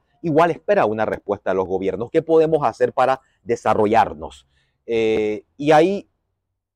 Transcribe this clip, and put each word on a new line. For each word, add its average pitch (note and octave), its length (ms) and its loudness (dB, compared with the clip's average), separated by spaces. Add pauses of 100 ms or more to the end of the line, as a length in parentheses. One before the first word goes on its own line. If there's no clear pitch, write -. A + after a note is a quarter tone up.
(240)
igual E3 260 2
espera F3 360 -2
una G#2+ 200 -2
respuesta G2 460 -6
de F#2+ 40 -2
los F#2 120 -2
gobiernos. F#2+ 420 -4
¿Qué D#3+ 140 0
podemos D#3+ 420 2
hacer B2 280 -2
para C3 280 0 (220)
desarrollarnos? G#2 1040 -2 (400)
Eh, A2 560 -2 (120)
y C#3+ 160 0
ahí F3 380 2 (680)